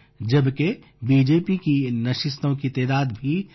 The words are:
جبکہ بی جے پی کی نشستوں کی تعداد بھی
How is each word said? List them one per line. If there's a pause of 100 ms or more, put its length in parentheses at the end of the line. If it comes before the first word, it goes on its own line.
(200)
جبکہ (280)
بی
جے
پی
کی
نشستوں
کی
تعداد (160)
بھی (120)